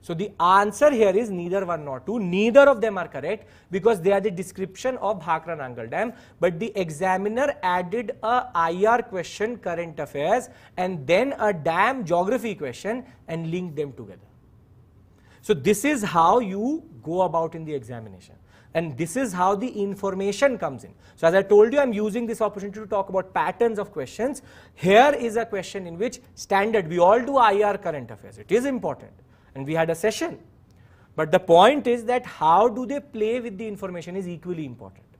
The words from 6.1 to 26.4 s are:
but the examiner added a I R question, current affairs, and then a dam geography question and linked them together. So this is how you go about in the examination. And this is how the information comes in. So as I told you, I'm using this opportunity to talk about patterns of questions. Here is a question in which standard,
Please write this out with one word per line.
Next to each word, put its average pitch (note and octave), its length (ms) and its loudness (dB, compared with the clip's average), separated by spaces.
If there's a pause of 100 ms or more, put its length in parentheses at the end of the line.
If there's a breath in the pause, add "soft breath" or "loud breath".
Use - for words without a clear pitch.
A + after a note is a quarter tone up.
but E3+ 220 0
the A3+ 160 -6
examiner F#3+ 880 -2
added F#3 580 -2
a A#3+ 320 0
I E3+ 320 0
R A#3 160 4
question, G3+ 560 -6
current E3+ 400 -8
affairs, D#3 500 -2 (280 loud breath)
and F3+ 280 -4
then G#3+ 360 2
a G#3+ 120 2
dam F#3 520 0
geography F#3+ 500 -2
question F#3+ 500 -8 (220 loud breath)
and E3 240 -8
linked F3+ 240 -8
them C#3+ 200 -6
together. G2 240 -18 (1200 soft breath)
So G#3+ 120 0
this G3 300 0
is C#4 200 0
how E3+ 340 4
you A3+ 460 -4 (180)
go F3 200 -2
about E3 340 -2
in D#3+ 80 -10
the D3+ 100 -8
examination. A2 640 -14 (360 soft breath)
And E3 240 -4
this D#3+ 200 -4
is B3+ 160 -2
how F#3 240 2
the B3+ 100 -6
information G3+ 880 -2
comes C#3+ 280 -8
in. F#2 100 -20 (220 soft breath)
So E3 100 0
as E3+ 80 6
I G3 80 6
told G#3 300 6
you, C#4+ 80 2
I'm B3+ 120 0
using G#3+ 320 -2
this A3+ 160 -6
opportunity G3+ 380 -6
to G#3+ 80 -14
talk G3 220 -4
about F#3 260 -4
patterns G3+ 460 0
of G3 100 -8
questions. G#3+ 520 -6 (340 loud breath)
Here A3 420 6
is A#3 160 -4
a A3+ 100 -2
question F#3+ 440 -8
in E3+ 100 -12
which B3+ 220 -4 (160)
standard, G3+ 500 0